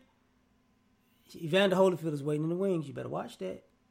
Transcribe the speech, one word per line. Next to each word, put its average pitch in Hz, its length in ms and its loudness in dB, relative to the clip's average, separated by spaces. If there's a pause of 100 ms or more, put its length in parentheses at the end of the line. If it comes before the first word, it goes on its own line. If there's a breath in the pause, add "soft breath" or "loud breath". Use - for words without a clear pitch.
(1300)
Evander 185 400 2
Holyfield 170 380 4
is 143 100 -4
waiting 151 220 -2
in 165 60 -2
the 170 40 -2
wings. 180 320 0
You 127 80 -12
better 127 140 -8
watch 185 300 -8
that. 185 260 -10 (260)